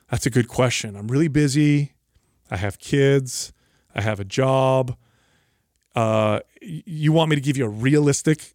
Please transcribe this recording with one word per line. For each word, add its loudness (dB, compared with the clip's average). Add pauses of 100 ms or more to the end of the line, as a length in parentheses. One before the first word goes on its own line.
(120)
That's -2
a -2
good 0
question. -2
I'm -10
really 0
busy. 2 (580)
I -4
have -6
kids. 0 (420)
I -4
have -4
a -8
job. 0 (1000)
Uh, 2 (220)
y-, -14
you 0
want 4
me 2
to -2
give -2
you 0
a -4
realistic 0